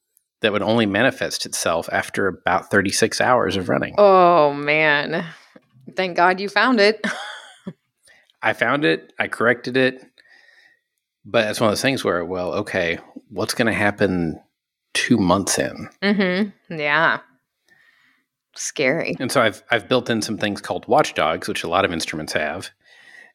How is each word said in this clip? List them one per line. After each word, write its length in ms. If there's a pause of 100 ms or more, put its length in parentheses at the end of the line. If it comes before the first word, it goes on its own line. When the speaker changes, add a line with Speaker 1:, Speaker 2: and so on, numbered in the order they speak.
(400)
Speaker 1:
that 120
would 100
only 240
manifest 600
itself 460
after 340
about 440
thirty-six 500
hours 360
of 120
running. 300
Speaker 2:
Oh, 540
man. 720 (680)
Thank 220
God 240
you 80
found 320
it. 260 (680)
<laughs> 680
Speaker 1:
I 120
found 300
it. 340
I 100
corrected 480
it. 260 (1200)
But 240
it's 120
one 80
of 40
those 100
things 220
where, 200
well, 300
okay, 440 (300)
what's 260
gonna 200
happen 640 (540)
two 240
months 400
in? 300 (140)
Speaker 2:
Mm-hmm. 760
Yeah. 420 (1300)
Scary. 640
Speaker 1:
And 120
so 120
I've, 280
I've 180
built 200
in 140
some 160
things 220
called 280
watchdogs, 600
which 160
a 40
lot 160
of 80
instruments 400
have, 380 (640)